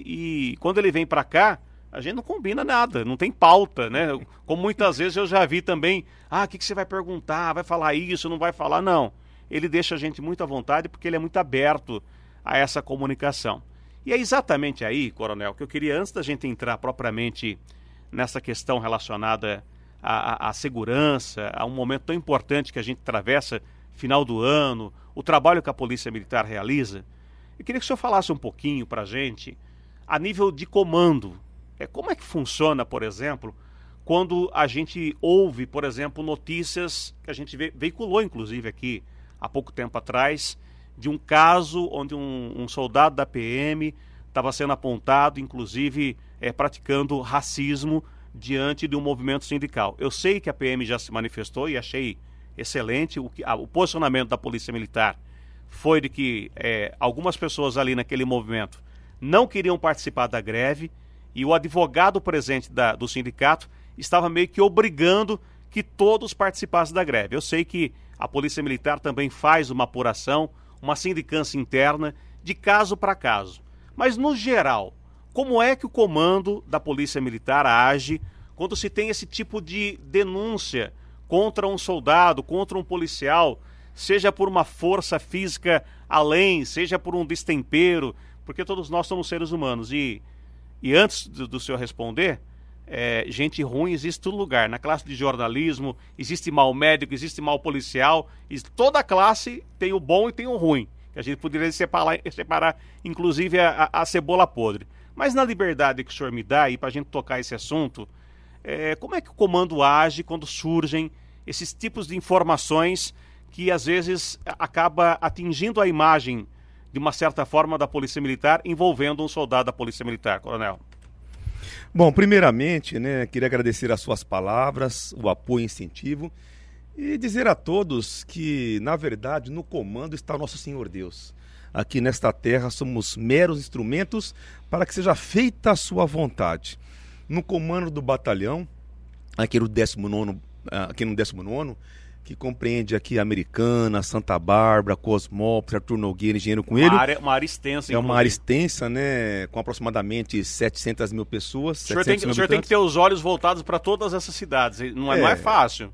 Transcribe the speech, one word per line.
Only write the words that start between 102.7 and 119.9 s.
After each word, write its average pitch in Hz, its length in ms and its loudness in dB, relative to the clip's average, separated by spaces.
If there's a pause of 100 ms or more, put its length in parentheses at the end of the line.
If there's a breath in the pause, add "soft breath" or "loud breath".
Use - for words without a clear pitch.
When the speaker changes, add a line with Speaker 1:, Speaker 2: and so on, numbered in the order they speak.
Speaker 1:
inclusive 170 540 0
a, 156 340 4
a, 165 80 2
a 165 40 0
cebola 175 420 4
podre. 107 400 -4 (280 soft breath)
Mas 269 180 0
na 269 100 4
liberdade 151 600 0
que - 80 -18
o - 20 -14
senhor 131 180 -6
me 117 100 -4
dá 139 220 4
aí 123 140 2
pra 131 120 -6
gente 143 160 -6
tocar 127 340 -6
esse 123 140 -10
assunto, 127 560 -6 (540 soft breath)
é, 156 320 -4
como 294 200 -8
é 330 60 -4
que - 80 -14
o - 40 -20
comando 180 500 2
age 151 400 4
quando 160 240 -8
surgem 160 640 0 (340 soft breath)
esses - 280 -8
tipos 214 340 -8
de 170 100 -10
informações 170 960 2 (380 soft breath)
que 180 200 -2
às 135 140 0
vezes 175 600 -2
a-, - 140 -8
acaba 165 640 2
atingindo 175 580 -2
a 196 80 4
imagem, 151 600 4 (440 soft breath)
de 127 60 -10
uma 143 140 0
certa 151 340 0
forma, 156 320 2
da 139 100 0
Polícia 139 320 -4
Militar, 143 460 4
envolvendo 151 580 2
um 156 40 -2
soldado 127 400 0
da 123 60 -2
Polícia 120 300 -8